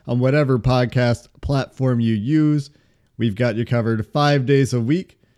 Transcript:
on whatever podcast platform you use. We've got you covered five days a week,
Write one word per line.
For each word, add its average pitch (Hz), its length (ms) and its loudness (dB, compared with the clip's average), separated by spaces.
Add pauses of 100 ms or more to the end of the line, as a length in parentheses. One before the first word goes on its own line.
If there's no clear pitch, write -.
on 123 100 -2
whatever 131 400 2
podcast 123 680 0 (140)
platform 131 580 -2
you 113 140 0
use. 147 560 0 (480)
We've 113 180 -2
got 120 180 -2
you 117 100 -2
covered 113 400 -2
five 147 400 0
days 135 280 2
a 123 80 -2
week, 151 400 -4 (180)